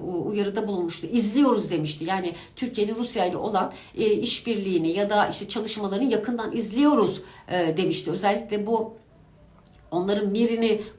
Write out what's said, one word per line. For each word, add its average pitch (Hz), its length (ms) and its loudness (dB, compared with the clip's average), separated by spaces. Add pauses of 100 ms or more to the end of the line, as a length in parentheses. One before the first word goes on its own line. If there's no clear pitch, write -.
u-, 180 220 -4
uyarıda 202 380 -2
bulunmuştu. 175 400 -4
"İzliyoruz." 214 640 2
demişti. 156 340 -4
Yani 185 280 -2 (220)
Türkiye'nin 220 400 -2
Rusya 233 300 -2
ile 165 120 -2
olan, 202 340 -2 (260)
e, 220 80 2
işbirliğini 190 840 0
ya 202 180 0
da 208 180 4
işte - 220 -6
çalışmalarını 214 640 -2
yakından 220 400 -2
izliyoruz, 233 680 2 (300)
e, 165 260 2
demişti. 160 340 0
Özellikle 202 560 0
bu 226 260 0 (960)
onların 202 360 2
mirini 226 540 2 (180)